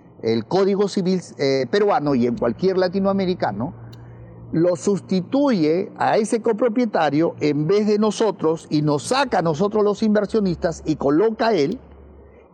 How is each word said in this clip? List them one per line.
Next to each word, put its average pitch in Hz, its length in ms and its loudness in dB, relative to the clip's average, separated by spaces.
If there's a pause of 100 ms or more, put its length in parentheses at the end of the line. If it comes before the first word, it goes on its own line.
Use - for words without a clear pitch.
(220)
el 113 240 0
Código 196 400 2
Civil, 185 360 -2 (160)
eh, 135 320 0
peruano 165 440 2
y 120 120 2
en 120 100 -2
cualquier 120 400 0
latinoamericano, 185 960 -2 (800)
lo 170 240 2
sustituye 190 1200 0
a 135 220 2
ese 220 240 0
copropietario 208 1000 0
en 147 260 0
vez 202 200 2
de 208 120 2
nosotros 196 720 0
y 151 140 0
nos 147 220 0
saca 254 340 0
a 175 40 2
nosotros 196 400 0
los 202 200 0
inversionistas 202 800 0
y 156 120 0
coloca 214 520 2
a 226 60 2
él 160 260 0 (720)